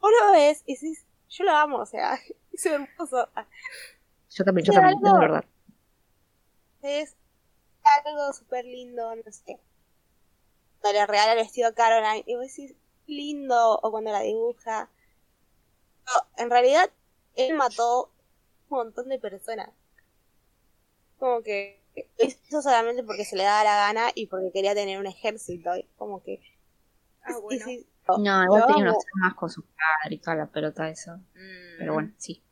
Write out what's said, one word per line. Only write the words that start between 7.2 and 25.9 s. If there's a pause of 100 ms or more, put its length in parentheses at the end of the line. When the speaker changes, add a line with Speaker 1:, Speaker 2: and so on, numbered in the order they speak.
Speaker 1:
algo
súper
lindo,
no
sé. (1200)
Cuando
le
regala
el
vestido
a
Caroline,
y
vos
decís, (320)
"Lindo",
o
cuando
la
dibuja. (1120)
No, (300)
en
realidad, (460)
él
mató (580)
un
montón
de
personas. (1500)
Como
que (380)
lo
hizo
solamente
porque
se
le
daba
la
gana
y
porque
quería
tener
un
ejército.
Y (120)